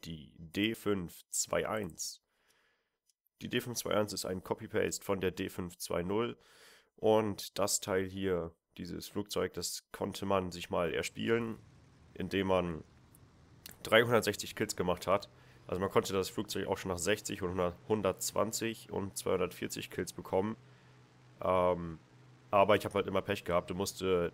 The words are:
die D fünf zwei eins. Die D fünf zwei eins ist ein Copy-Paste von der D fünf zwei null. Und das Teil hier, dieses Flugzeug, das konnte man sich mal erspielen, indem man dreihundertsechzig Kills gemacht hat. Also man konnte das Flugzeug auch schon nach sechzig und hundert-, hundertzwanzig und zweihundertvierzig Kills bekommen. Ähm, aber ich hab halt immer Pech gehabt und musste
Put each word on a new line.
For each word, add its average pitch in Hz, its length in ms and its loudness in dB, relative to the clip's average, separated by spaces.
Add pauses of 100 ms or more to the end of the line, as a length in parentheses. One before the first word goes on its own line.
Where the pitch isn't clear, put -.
die 78 340 -12
D 98 380 -2
fünf 95 540 -4
zwei - 360 -2
eins. 95 560 -6 (1200)
Die - 60 -6
D 120 140 0
fünf 120 160 -6
zwei 85 180 0
eins 107 160 2
ist - 140 -6
ein 92 180 -4
Copy-Paste 98 600 -2
von 95 160 0
der 92 100 2
D 92 160 -4
fünf 90 300 -8
zwei 85 260 -2
null. 113 320 -2 (600)
Und 110 600 2
das 98 220 2
Teil 95 240 0
hier, 92 480 -2 (260)
dieses 85 300 -10
Flugzeug, 98 460 -4
das - 400 -8
konnte 98 320 -4
man 95 260 2
sich 85 180 -10
mal 87 240 0
erspielen, 113 640 -2 (560)
indem 95 340 0
man 87 360 2 (1000)
dreihundertsechzig 113 720 4
Kills 110 180 -2
gemacht 90 320 0
hat. 98 220 2 (380)
Also 90 120 -2
man 95 100 0
konnte 110 220 2
das 95 160 2
Flugzeug 98 400 -4
auch 98 100 -2
schon 95 140 -4
nach 90 60 -2
sechzig 98 440 -2
und 90 100 -2
hundert-, 90 260 0 (100)
hundertzwanzig 107 1040 0
und 95 260 -4
zweihundertvierzig 95 720 -2
Kills - 220 -6
bekommen. 98 460 -2 (840)
Ähm, 90 580 2 (540)
aber 101 240 8
ich 101 100 2
hab - 80 -4
halt 95 140 0
immer 95 160 0
Pech 101 220 -2
gehabt 87 260 0
und 90 60 -4
musste 90 560 2